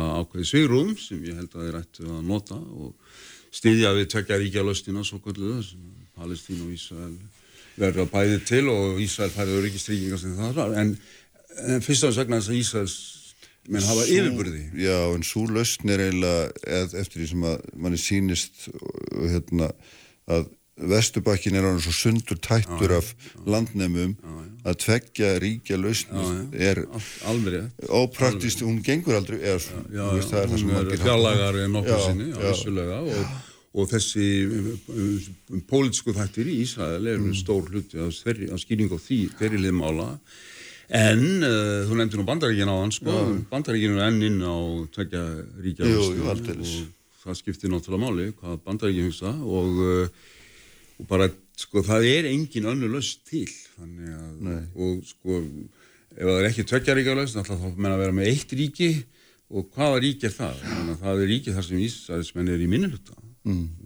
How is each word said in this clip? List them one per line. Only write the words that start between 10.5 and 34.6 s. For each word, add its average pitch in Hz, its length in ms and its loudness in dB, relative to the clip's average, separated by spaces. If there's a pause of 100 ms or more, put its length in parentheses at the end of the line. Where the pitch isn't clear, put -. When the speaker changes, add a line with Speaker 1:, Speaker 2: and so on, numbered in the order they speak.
Speaker 1:
þarf, 110 180 0
en, 104 160 4 (720)
en 123 180 0
fyrst 135 220 2
og 147 80 6
fremst 117 140 2
vegna 117 180 0
þess 98 80 -4
að 120 80 2
Ísraelsmenn - 1300 -4
hafa 113 160 4
Speaker 2:
Sú 180 160 6
Speaker 1:
yfirburði. 101 460 0 (100)
Speaker 2:
Já, 92 240 2 (160)
en 85 80 0
sú 107 240 -2
lausn 110 480 0
er 95 60 4
eiginlega, 90 520 2 (140)
eð-, 90 320 -2
eftir 90 240 -6
því 80 80 -4
sem 87 140 0
að 82 140 0 (140)
manni 87 300 -2
sýnist, - 720 0
og, - 560 -6
hérna, 85 400 2 (580)
að 82 200 2 (280)
Vesturbakkin 98 840 2
er 95 80 4
orðinn 90 160 2
svo 85 80 -2
sundurtættur 104 1000 2
Speaker 1:
Já, - 20 6
já, 85 60 6
Speaker 2:
af 80 80 -2
Speaker 1:
já. - 320 -18 (100)
Speaker 2:
landnemum 95 640 0
Speaker 1:
Já, 87 160 -16
já. 80 200 -14 (120)
Speaker 2:
að - 160 0
tveggja 110 520 0 (100)
ríkja 104 340 -2
lausn 101 400 -2
Speaker 1:
Já, 95 80 -2
já. 92 220 -2 (240)
Speaker 2:
er 90 160 4
Speaker 1:
Al-, 110 240 -10 (180)
alveg 104 300 0
rétt. 107 320 -8
Speaker 2:
ópraktískt, 120 760 2
Speaker 1:
Alveg - 0 -
rétt. - 0 -
Speaker 2:
hún 113 240 0
gengur 147 320 2
aldrei, 101 220 -4
eða 92 180 2
svo, - 220 -8
Speaker 1:
Já, - 100 -12
já, 104 140 -4
Speaker 2:
þú 95 160 2
veist, 101 100 -2
það 104 80 2
er 98 80 4
það - 80 0
Speaker 1:
hún 110 80 2
Speaker 2:
sem 98 80 2
Speaker 1:
er 95 60 4
Speaker 2:
margir 95 180 0
halda. 95 140 2
Speaker 1:
fjarlægari 104 560 4
en 101 100 0
nokkru 107 220 2
Speaker 2:
Já, 101 80 4
Speaker 1:
sinni, 95 240 0
já, 95 100 -6
Speaker 2:
já. 98 140 2
Speaker 1:
vissulega, 95 480 -2
og, 107 340 -4 (400)
og 98 160 0
þessi, 104 380 2 (640)